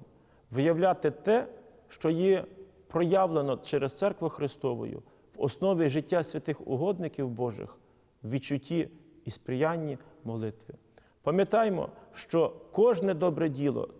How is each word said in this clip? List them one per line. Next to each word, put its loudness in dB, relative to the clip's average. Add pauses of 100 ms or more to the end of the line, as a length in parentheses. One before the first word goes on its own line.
(520)
виявляти 2
те, 0 (400)
що -2
є 2 (420)
проявлено 2
через -2
Церкву -2
Христовою -6 (340)
в -10
основі 2
життя 0
святих -8
угодників -2
Божих, -6 (460)
в -8
відчутті -4 (360)
і -10
сприянні -2 (260)
молитви. -8 (480)
Пам'ятаймо, 2 (240)
що 0 (180)
кожне 4
добре 0
діло -2 (100)